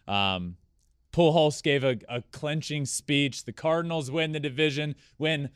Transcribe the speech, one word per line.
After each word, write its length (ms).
Um, 500
Pujols 500
gave 220
a, 120
a 120
clinching 520
speech. 600
The 80
Cardinals 580
win 220
the 80
division 540
when 380